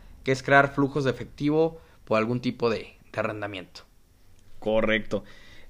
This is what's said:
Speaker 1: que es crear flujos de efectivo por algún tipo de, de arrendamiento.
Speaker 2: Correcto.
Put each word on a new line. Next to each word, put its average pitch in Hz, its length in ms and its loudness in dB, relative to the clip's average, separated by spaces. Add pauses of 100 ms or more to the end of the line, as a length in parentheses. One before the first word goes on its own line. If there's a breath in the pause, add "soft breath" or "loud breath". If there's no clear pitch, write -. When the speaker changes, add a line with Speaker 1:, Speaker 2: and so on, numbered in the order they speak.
(240 soft breath)
Speaker 1:
que 131 80 0
es 131 120 0
crear 139 300 6
flujos 143 300 0
de 127 80 0
efectivo 151 680 -2 (240 soft breath)
por 110 120 2
algún 113 220 0
tipo 123 300 -2
de, - 260 -6 (160)
de - 80 -8
arrendamiento. 101 640 -8 (800)
Speaker 2:
Correcto. 110 640 0 (440 soft breath)